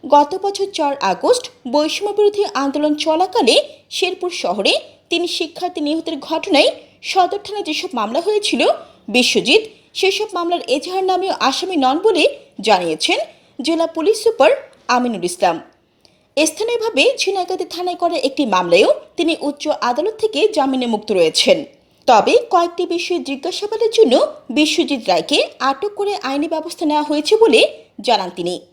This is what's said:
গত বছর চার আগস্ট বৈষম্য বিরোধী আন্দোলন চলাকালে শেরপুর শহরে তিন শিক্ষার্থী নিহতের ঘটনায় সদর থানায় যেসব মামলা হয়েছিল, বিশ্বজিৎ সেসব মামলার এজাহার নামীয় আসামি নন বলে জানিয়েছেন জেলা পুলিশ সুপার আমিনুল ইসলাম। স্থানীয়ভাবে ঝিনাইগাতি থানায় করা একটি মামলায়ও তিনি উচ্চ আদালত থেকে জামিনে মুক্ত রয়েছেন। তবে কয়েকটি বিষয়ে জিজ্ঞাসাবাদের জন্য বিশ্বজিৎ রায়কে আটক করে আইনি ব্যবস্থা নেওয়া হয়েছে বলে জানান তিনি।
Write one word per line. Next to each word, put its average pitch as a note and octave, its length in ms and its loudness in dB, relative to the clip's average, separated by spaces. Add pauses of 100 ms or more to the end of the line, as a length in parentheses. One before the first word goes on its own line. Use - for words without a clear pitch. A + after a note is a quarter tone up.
গত D4 280 4 (100)
বছর G4+ 260 -4 (100)
চার C#4+ 240 -2
আগস্ট G3 440 0 (220)
বৈষম্য D#4 440 -2
বিরোধী G#4 320 2 (100)
আন্দোলন D4 420 0
চলাকালে D#4+ 600 2 (340)
শেরপুর F#4 400 -4
শহরে G#3+ 440 -2 (360)
তিন E4+ 180 -2
শিক্ষার্থী F4 540 -8
নিহতের D#4+ 380 -4
ঘটনায় D#4+ 500 0 (320)
সদর F#4 440 0
থানায় G4+ 180 -8
যেসব D#4 300 -8
মামলা A#3 280 -4
হয়েছিল, G4+ 400 0 (460)
বিশ্বজিৎ B3 560 2 (300)
সেসব G4 400 -2
মামলার E4+ 340 -4
এজাহার F4+ 360 -2
নামীয় F#4 360 -2
আসামি F4+ 360 -2
নন C4+ 240 2
বলে F#4+ 240 2 (380)
জানিয়েছেন F#3 580 0 (420)
জেলা D#4+ 260 0
পুলিশ E4 360 0
সুপার A4 280 4 (360)
আমিনুল A#3+ 440 -2
ইসলাম। F3 240 0 (840)
স্থানীয়ভাবে G#4+ 680 0 (140)
ঝিনাইগাতি F#4 480 -4
থানায় F4 360 -8
করা E4+ 160 0
একটি C#4 280 -2
মামলায়ও F#3 460 4 (260)
তিনি E4 240 0
উচ্চ C#4+ 220 -4 (180)
আদালত D4+ 360 -2
থেকে G#4+ 300 -2
জামিনে C4+ 460 0
মুক্ত G#3+ 180 -4
রয়েছেন। E3+ 460 4 (500)
তবে A#3 260 6 (160)
কয়েকটি F4 360 0
বিষয়ে F4 340 -4
জিজ্ঞাসাবাদের G4+ 720 -4
জন্য F4+ 220 6 (360)
বিশ্বজিৎ C#4+ 580 0
রায়কে C#4+ 320 2 (200)
আটক C4+ 400 -2
করে G4+ 160 -2
আইনি C#4+ 320 -4
ব্যবস্থা D#4+ 380 -6
নেওয়া D4 240 0
হয়েছে D4+ 280 0
বলে E4 220 6 (420)
জানান G3 340 0
তিনি। F3+ 200 -4 (180)